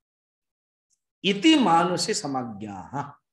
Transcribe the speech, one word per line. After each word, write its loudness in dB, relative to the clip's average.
इति 4
मानुषी 2
समाज्ञा -8